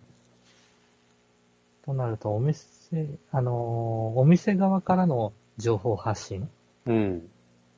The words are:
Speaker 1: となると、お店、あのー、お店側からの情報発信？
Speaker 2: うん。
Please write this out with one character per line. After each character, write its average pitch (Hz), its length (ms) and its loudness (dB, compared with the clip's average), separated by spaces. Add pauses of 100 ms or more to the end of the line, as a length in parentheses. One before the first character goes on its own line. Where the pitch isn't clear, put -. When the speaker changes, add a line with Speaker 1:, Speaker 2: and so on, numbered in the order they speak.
(1900)
Speaker 1:
と 139 100 -6
な 127 120 -4
る 110 100 -4
と、 104 180 -4
お 110 40 -2
店、 151 800 -6 (140)
あ 139 100 0
の 117 720 -2
ー、 127 40 2
お 131 60 6
店 180 300 6
側 190 260 2
か 185 140 0
ら 185 120 4
の 117 260 0 (240)
情 113 220 0
報 113 160 -2
発 104 300 -4
信？ 98 220 -8 (380)
Speaker 2:
う 120 80 2
ん。 95 360 0 (480)